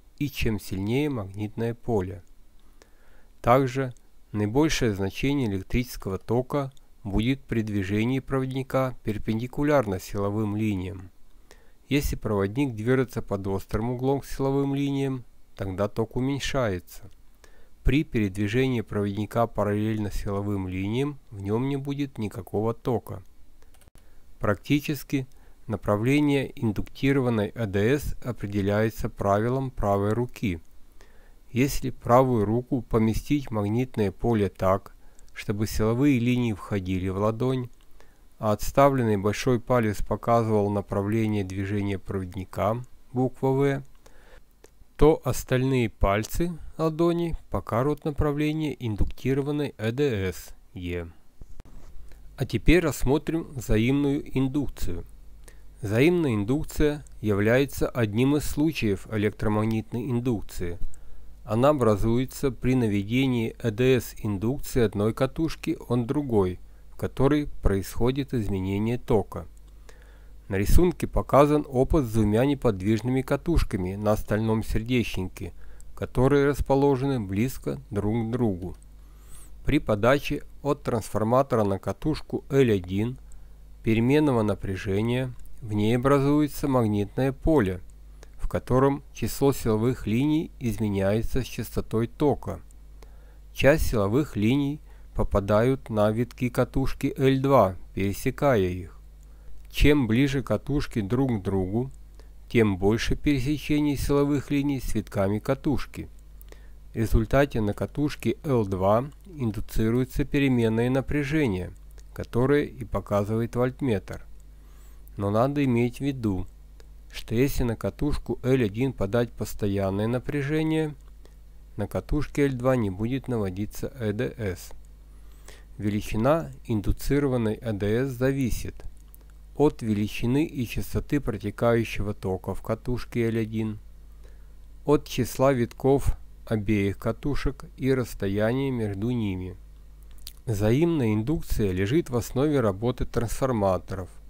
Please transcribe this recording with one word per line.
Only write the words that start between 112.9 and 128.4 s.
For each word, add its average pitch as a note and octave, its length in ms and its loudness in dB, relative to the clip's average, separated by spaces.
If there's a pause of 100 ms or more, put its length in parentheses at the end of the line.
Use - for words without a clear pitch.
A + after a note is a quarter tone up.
вольтметр. B2 680 -2 (920)
Но G2+ 140 0
надо C3+ 340 2
иметь A#2+ 340 2
в - 40 -8
виду, A2 440 -2 (640)
что - 220 -8
если C3+ 300 2
на A#2 100 0
катушку - 680 -2
Л C3 160 4
один A#2 320 0
подать A#2 400 0
постоянное G2 720 -2
напряжение, D3 880 -2 (840)
на G2+ 120 -4
катушке C#3+ 580 0
Л C#3 60 0
два B2+ 240 0
не G#2+ 140 0
будет A#2 360 -4
наводиться G#2 720 -4
Э G#2+ 140 -2
Д A2+ 260 -2
С. G2 320 -6 (1080)
Величина A2+ 760 0 (140)
индуцированной A#2+ 880 0
А A#2 180 -6
Д G#2 340 0
С C#3 40 -4
зависит B2+ 640 -2 (800)